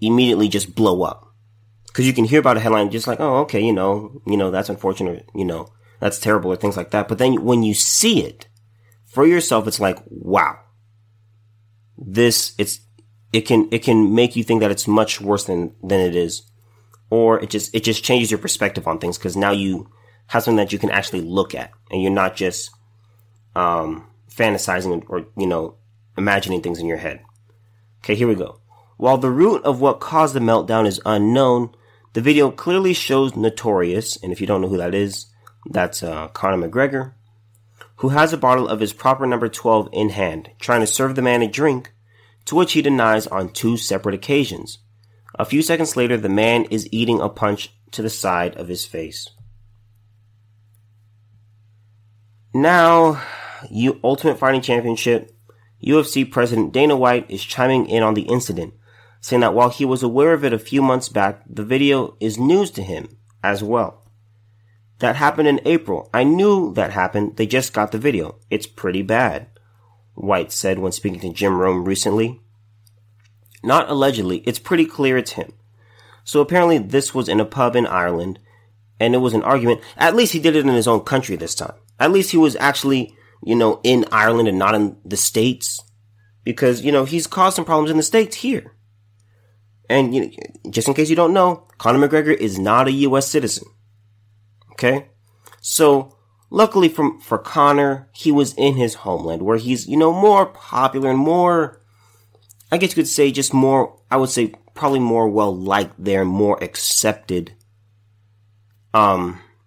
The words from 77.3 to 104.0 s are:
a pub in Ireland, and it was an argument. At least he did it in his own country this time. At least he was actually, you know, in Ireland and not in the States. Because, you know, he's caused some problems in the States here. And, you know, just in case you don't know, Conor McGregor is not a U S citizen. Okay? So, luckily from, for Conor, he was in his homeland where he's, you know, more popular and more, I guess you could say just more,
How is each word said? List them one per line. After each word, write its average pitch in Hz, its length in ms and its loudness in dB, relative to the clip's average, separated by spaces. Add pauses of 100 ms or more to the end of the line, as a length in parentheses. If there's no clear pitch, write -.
a 107 60 0
pub 120 300 -2
in 123 120 2
Ireland, 87 500 -4 (640)
and 120 160 2
it 127 40 2
was 123 140 0
an 110 80 2
argument. 117 400 0 (160)
At 165 180 4
least 233 180 2
he 170 60 -2
did 156 160 2
it 147 100 2
in 135 80 2
his 117 140 2
own 110 140 2
country 127 340 -4
this 80 200 -8
time. - 180 -10 (260)
At 147 120 4
least 190 180 2
he 175 80 2
was 156 200 4
actually, 135 580 -2 (260)
you 113 140 0
know, 110 280 2
in 127 280 4
Ireland 113 360 2
and 95 120 0
not 101 160 2
in 104 280 0
the 98 140 -8
States. - 640 -2 (640)
Because, 123 400 0
you 143 80 0
know, 135 140 2
he's 160 200 -4
caused 185 300 0
some 170 100 -4
problems 156 240 2
in 156 80 0
the 156 60 2
States 226 320 0
here. - 400 -6 (1160)
And, 123 240 2
you 131 80 0
know, - 80 -6 (400)
just - 180 -2
in 139 60 0
case 147 160 0
you 160 60 4
don't 170 180 4
know, 180 320 2 (140)
Conor 135 280 4
McGregor 151 300 2
is 98 220 -4
not 113 280 2
a 135 40 0
U 139 260 2
S 135 100 -2
citizen. 131 400 -4 (1080)
Okay? 135 360 -2 (500)
So, 139 560 2 (360)
luckily 196 380 4
from, 156 300 -2
for - 200 -4
Conor, 143 720 0
he - 180 -2
was 143 220 2
in 135 220 2
his 123 200 0
homeland 82 460 -6
where 107 160 0
he's, 120 300 -4
you 135 100 -2
know, 160 160 4
more 196 320 4
popular 135 640 -2
and 131 100 2
more, 170 640 2 (920)
I 170 60 0
guess 180 120 2
you - 60 -6
could 160 120 2
say 143 240 2
just 135 220 -4
more, 135 560 2